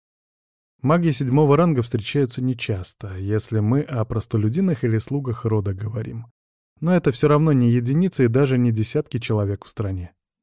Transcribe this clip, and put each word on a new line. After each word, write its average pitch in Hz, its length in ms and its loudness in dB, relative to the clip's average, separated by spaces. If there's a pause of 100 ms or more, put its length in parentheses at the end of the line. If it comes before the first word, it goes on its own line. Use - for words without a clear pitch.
(800)
Маги 165 300 2
седьмого 143 460 4
ранга 160 260 4
встречаются 123 580 -2
нечасто, 107 760 -6
если 104 420 -2
мы 110 220 2
о 120 240 -4
простолюдинах 120 800 0
или 110 140 2
слугах 131 460 -4
рода 104 300 0
говорим. 113 540 -8 (500)
Но 170 160 2
это 160 160 2
все 135 160 0
равно 151 240 4
не 123 180 4
единицы 131 580 2
и - 20 2
даже 131 300 2
не 123 120 2
десятки 113 480 -2
человек 104 460 -4
в - 40 -20
стране. 95 440 -6 (300)